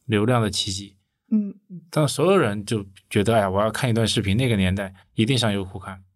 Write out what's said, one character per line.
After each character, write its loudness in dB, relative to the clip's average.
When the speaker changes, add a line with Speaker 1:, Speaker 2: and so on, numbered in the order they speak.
Speaker 1:
流 2
量 2
的 0
奇 -6
迹。 -12
Speaker 2:
嗯。 -2
Speaker 1:
当 0
所 -2
有 4
人 0
就 -4
觉 2
得 2
，“哎 4
呀， 2
我 0
要 2
看 -2
一 2
段 2
视 0
频， 0
那 0
个 2
年 2
代 -6
一 2
定 2
上 0
优 -2
酷 -12
看， -16